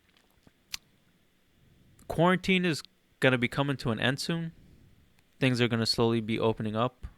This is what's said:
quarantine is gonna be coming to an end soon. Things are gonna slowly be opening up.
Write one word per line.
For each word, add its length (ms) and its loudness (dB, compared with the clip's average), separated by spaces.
quarantine 580 2
is 160 -2
gonna 180 4
be 100 0
coming 300 -2
to 140 -2
an 80 -2
end 200 0
soon. 320 -6
Things 220 2
are 60 4
gonna 180 0
slowly 360 2
be 180 -4
opening 360 -2
up. 300 -4